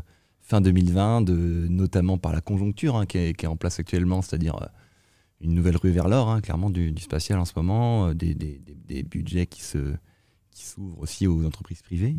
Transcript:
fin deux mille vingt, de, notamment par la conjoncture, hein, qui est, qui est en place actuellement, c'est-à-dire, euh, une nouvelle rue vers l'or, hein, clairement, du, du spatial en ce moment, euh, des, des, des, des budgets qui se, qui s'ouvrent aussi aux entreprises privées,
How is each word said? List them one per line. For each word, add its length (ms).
fin 180
deux 120
mille 200
vingt, 300
de, 480
notamment 480
par 160
la 80
conjoncture, 560
hein, 80
qui 120
est, 160
qui 120
est 40
en 80
place 220
actuellement, 420
c'est-à-dire, 400
euh, 60
une 140
nouvelle 200
rue 140
vers 180
l'or, 220
hein, 100
clairement, 300
du, 240
du 80
spatial 360
en 60
ce 140
moment, 500
euh, 60
des, 200
des, 260
des, 160
des 280
budgets 420
qui 160
se, 320
qui 120
s'ouvrent 360
aussi 280
aux 180
entreprises 360
privées, 380